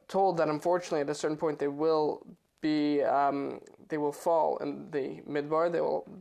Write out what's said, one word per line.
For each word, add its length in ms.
told 300
that 100
unfortunately 540
at 80
a 40
certain 240
point 220
they 80
will 580
be, 440
um, 560
they 100
will 120
fall 460
in 320
the 400
Midbar, 420
they 100
will 260